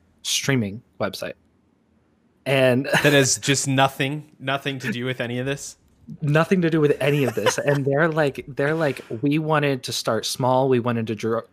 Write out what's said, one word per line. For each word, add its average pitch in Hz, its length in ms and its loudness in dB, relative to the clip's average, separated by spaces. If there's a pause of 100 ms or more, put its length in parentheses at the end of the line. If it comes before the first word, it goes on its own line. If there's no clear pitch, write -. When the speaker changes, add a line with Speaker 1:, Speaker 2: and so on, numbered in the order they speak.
(220)
Speaker 1:
streaming 117 600 -2 (180)
website. 95 340 -6 (1120)
And 131 400 4
<laughs> - 160 0
Speaker 2:
That 151 100 6
has 139 260 4
just 139 300 -2
nothing, 135 720 0
nothing 135 420 -6
to 127 120 -6
do 120 120 -6
with 127 160 -4
any 120 180 -4
of 127 80 -4
this? - 300 -8 (460)
Speaker 1:
Nothing 160 400 2
to 165 80 2
do 160 100 2
with 147 200 4
any 143 240 2
of 117 100 0
this. - 240 0
Speaker 2:
<laughs> - 60 -2
Speaker 1:
And 143 200 2
they're 139 240 2
like, 151 400 -2
they're 143 260 -2
like, 156 260 -2 (220)
"We 143 160 2
wanted 147 460 0
to 120 80 -8
start 110 340 -2
small. 131 420 2
We 127 120 4
wanted 117 280 -2
to 113 60 -4
dr-, 113 380 -4